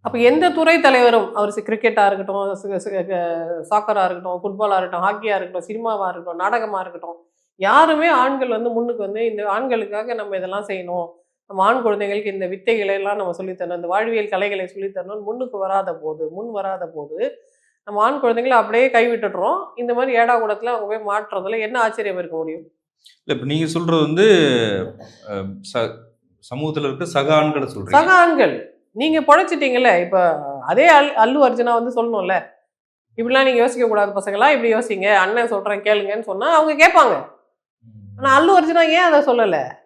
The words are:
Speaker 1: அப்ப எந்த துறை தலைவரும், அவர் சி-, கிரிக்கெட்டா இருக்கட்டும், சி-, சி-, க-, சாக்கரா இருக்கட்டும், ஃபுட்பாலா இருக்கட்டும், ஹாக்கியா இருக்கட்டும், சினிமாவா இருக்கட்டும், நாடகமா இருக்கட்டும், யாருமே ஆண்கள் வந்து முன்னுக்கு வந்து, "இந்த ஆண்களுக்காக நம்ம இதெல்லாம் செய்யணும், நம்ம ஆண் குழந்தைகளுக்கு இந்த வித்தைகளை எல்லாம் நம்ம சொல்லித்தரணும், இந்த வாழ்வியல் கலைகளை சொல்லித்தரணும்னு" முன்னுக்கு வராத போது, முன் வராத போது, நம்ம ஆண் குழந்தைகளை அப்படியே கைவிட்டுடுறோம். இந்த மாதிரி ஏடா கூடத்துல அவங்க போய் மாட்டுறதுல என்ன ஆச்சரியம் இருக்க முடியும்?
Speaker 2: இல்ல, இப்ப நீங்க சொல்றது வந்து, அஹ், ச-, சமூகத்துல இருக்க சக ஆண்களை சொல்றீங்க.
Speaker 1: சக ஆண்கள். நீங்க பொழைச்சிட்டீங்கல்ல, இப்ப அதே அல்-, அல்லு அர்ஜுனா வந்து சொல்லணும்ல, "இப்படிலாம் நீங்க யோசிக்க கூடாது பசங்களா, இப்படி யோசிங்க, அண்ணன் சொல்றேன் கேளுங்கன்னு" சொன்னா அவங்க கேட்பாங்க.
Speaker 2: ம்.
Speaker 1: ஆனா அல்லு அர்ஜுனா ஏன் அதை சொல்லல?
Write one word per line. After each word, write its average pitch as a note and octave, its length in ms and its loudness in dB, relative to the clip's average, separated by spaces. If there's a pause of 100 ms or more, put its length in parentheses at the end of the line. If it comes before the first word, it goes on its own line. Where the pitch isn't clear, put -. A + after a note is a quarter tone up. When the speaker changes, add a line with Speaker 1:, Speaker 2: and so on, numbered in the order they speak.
Speaker 1:
அப்ப A3+ 160 -6
எந்த D4 320 4
துறை D#4+ 300 2
தலைவரும், A#3+ 560 4
அவர் G#3 140 0
சி-, G3+ 180 -8
கிரிக்கெட்டா A3 380 0
இருக்கட்டும், G3 480 -2
சி-, G3 220 -8
சி-, F#3+ 320 -6
க-, E3+ 640 -6
சாக்கரா G#3 360 0
இருக்கட்டும், F3+ 380 -6
ஃபுட்பாலா G3+ 340 -2
இருக்கட்டும், F3+ 260 -4
ஹாக்கியா G#3 320 -2
இருக்கட்டும், F3+ 320 -6
சினிமாவா G#3+ 420 -4
இருக்கட்டும், F3 260 -10
நாடகமா G#3 440 -2
இருக்கட்டும், E3+ 360 -12 (400)
யாருமே D4+ 520 4
ஆண்கள் C4+ 400 0
வந்து A#3 220 -4
முன்னுக்கு A#3 340 -4
வந்து, G#3+ 220 -6
"இந்த G#3+ 220 -4
ஆண்களுக்காக A3 680 -4
நம்ம G3+ 240 -6
இதெல்லாம் F#3+ 300 -6
செய்யணும், F3+ 400 -6 (400)
நம்ம F#3+ 160 -2
ஆண் A#3+ 180 4
குழந்தைகளுக்கு G3+ 520 -2
இந்த F#3+ 120 -6
வித்தைகளை G3 480 -2
எல்லாம் G3 240 -2
நம்ம F#3 200 -6
சொல்லித்தரணும், F#3 380 -8
இந்த F3 120 -8
வாழ்வியல் G#3+ 420 -2
கலைகளை G3 460 -4
சொல்லித்தரணும்னு" G3 480 -10
முன்னுக்கு A#3 340 -8
வராத F#3+ 360 -2
போது, D#3 360 -8
முன் G#3 220 -10
வராத F#3+ 340 -6
போது, E3 460 -8 (520)
நம்ம G#3 200 -2
ஆண் C4+ 160 2
குழந்தைகளை B3 380 2
அப்படியே A3+ 300 2
கைவிட்டுடுறோம். A#3 760 0 (100)
இந்த A#3+ 180 -4
மாதிரி B3 240 0
ஏடா A#3 240 2
கூடத்துல G#3+ 240 -4
அவங்க A3 340 -4
போய் G3+ 160 -4
மாட்டுறதுல G#3+ 440 -6
என்ன A3+ 220 -4
ஆச்சரியம் G#3+ 360 -2
இருக்க E3+ 200 -8
முடியும்? D#3+ 240 -8 (640)
Speaker 2:
இல்ல, C3+ 180 -4
இப்ப B2+ 40 -8
நீங்க D#3 200 -2
சொல்றது E3 360 0
வந்து, D#3+ 240 2 (1040)
அஹ், G2 240 -8 (200)
ச-, A2+ 300 -6 (520)
சமூகத்துல D3+ 280 -6
இருக்க D#3 220 -6
சக C#3+ 300 4
ஆண்களை D3+ 320 2
சொல்றீங்க. - 220 -12
Speaker 1:
சக D#4+ 220 6
ஆண்கள். E4 640 4 (180)
நீங்க D#4 280 0
பொழைச்சிட்டீங்கல்ல, C4+ 840 4
இப்ப F3 380 2 (280)
அதே C#4+ 320 6
அல்-, C#4+ 160 0
அல்லு B3+ 340 4
அர்ஜுனா A#3+ 240 0
வந்து A#3 300 -2
சொல்லணும்ல, F#3+ 420 -2 (720)
"இப்படிலாம் B3 260 0
நீங்க B3+ 160 2
யோசிக்க A#3+ 280 0
கூடாது G#3 320 0
பசங்களா, G#3 320 0
இப்படி A#3 220 0
யோசிங்க, G#3 420 0
அண்ணன் G#3 320 2
சொல்றேன் G3+ 340 -4
கேளுங்கன்னு" G#3 400 0
சொன்னா A3 340 -2
அவங்க D#4 320 4
கேட்பாங்க. C4 300 6
Speaker 2:
ம். - 1040 -18
Speaker 1:
ஆனா C4+ 160 4
அல்லு F4 220 6
அர்ஜுனா E4 280 2
ஏன் E4+ 220 4
அதை C#4+ 240 4
சொல்லல? F#3+ 280 2 (220)